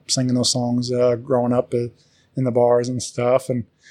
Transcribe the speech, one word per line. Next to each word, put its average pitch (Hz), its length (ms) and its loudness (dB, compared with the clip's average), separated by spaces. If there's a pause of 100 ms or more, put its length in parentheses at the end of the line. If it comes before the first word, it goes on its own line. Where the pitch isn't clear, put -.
singing 127 260 0
those 120 160 0
songs, 123 400 -2
uh, 123 260 2
growing 123 360 0
up, 123 220 0
uh, 120 140 -2 (460)
in 131 100 -2
the 123 60 0
bars 120 380 4
and 123 140 -6
stuff. 123 480 0
And, 123 160 -4 (240)